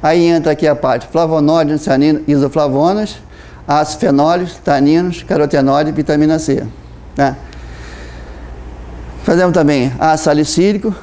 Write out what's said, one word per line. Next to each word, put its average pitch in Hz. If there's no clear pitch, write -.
Aí 170
entra 160
aqui 156
a 151
parte 123
flavonoide, 160
antocianina, 147
isoflavonas, 147
ácidos 151
fenólicos, 165
taninos, 160
carotenoide, 143
vitamina 151
C, 139
né? 135
Fazemos 175
também 143
ácido 156
salicílico 180